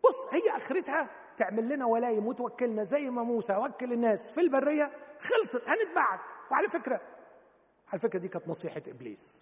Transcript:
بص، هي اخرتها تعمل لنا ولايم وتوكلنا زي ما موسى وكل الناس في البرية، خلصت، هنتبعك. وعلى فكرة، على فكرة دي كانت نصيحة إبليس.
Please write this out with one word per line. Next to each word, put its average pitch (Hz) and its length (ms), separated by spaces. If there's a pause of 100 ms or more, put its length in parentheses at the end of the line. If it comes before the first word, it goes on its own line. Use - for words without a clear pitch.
بص، - 300
هي 415 240
اخرتها 311 520 (280)
تعمل 220 320
لنا 277 160
ولايم 226 420
وتوكلنا 240 560
زي 269 260
ما 240 140
موسى 226 320
وكل 247 380
الناس 226 380
في 320 100
البرية، 285 500 (280)
خلصت، 403 480
هنتبعك. 320 540 (300)
وعلى 294 180
فكرة، 254 320 (880)
على 185 100
فكرة 196 200
دي 180 80
كانت 170 200
نصيحة 156 400
إبليس. 117 540